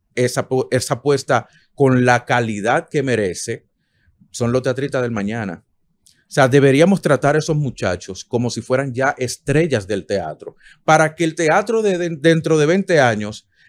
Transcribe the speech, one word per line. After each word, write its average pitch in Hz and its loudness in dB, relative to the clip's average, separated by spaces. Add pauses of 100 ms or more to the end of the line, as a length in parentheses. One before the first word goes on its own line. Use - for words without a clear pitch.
(140)
esa 123 -2
pu-, 131 -2
esa 127 -2
apuesta 131 -2 (260)
con 131 4
la 123 2
calidad 120 -2
que 147 -2
merece, 110 -4 (640)
son 120 -4
los 127 0
teatristas 131 -4
del 120 -4
mañana. 104 -6 (420)
O - -20
sea, 135 4
deberíamos 139 4
tratar 147 2
a 156 2
esos 151 -2
muchachos 98 -6
como 120 -2
si 117 -8
fueran 131 -4
ya 131 0
estrellas 131 -2
del 101 -4
teatro, 85 -6 (300)
para 156 4
que 170 -2
el 160 -4
teatro 196 0
de, 190 0
de, 175 -4 (100)
dentro 160 2
de 151 2
veinte 185 2
años 107 -2 (200)